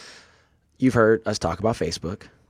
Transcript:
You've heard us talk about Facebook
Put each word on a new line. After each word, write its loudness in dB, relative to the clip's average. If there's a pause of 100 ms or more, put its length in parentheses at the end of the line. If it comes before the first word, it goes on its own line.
(800)
You've 2
heard 4
us -4
talk -4
about -2
Facebook -8 (240)